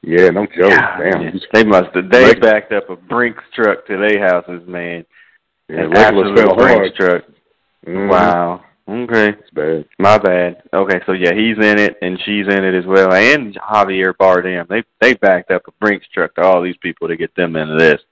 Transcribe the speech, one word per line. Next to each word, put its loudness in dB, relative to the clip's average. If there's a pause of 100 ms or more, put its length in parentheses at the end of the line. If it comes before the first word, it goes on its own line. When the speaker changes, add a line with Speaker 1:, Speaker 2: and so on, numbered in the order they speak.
Speaker 1:
Yeah, 4
no -2
joke. 0
Speaker 2:
God, 0
Speaker 1:
Damn. -2
Speaker 2:
yeah. -8 (200)
They 4
must 2
have, -4
they 6
Speaker 1:
Like 4
Speaker 2:
backed 2
up -6
a -12
Brinks -6 (100)
truck -2
to -6
their 0 (100)
houses, -4
man. -12 (640)
Speaker 1:
Yeah, -8
Speaker 2:
An -4
Speaker 1:
Regulus 4
Speaker 2:
absolute 2
Speaker 1:
fell 4
hard. 4
Speaker 2:
Brinks -2
truck. 0 (640)
Speaker 1:
Mm-hmm. -6
Speaker 2:
Wow. 0 (260)
Okay. -2 (100)
Speaker 1:
It's -20
bad. -6 (140)
Speaker 2:
My 4
bad. -2 (100)
Okay, -2
so -6
yeah, 0
he's -2
in 2
it, 0
and -6
she's -4
in 0
it -2
as -2
well, 2
and 2
Javier -2
Bardem. 0
They, -6 (160)
they 2
backed 0
up -2
a -20
Brinks -2
truck -6
to -4
all 2
these -6
people -8
to -4
get -10
them -4
into -6
this. 4 (120)